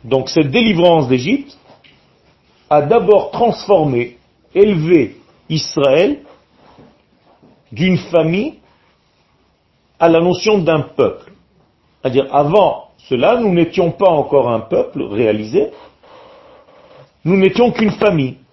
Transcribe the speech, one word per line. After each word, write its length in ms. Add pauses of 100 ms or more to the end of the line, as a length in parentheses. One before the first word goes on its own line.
Donc 260
cette 200
délivrance 580
d'Égypte 480 (1120)
a 120
d'abord 500
transformé, 880 (360)
élevé 640 (320)
Israël 760 (1500)
d'une 260
famille 580 (1400)
à 100
la 100
notion 380
d'un 240
peuple. 500 (680)
C'est-à-dire, 320
avant 640
cela, 400
nous 160
n'étions 380
pas 180
encore 400
un 100
peuple 440
réalisé, 680 (1500)
nous 140
n'étions 340
qu'une 200
famille. 460 (160)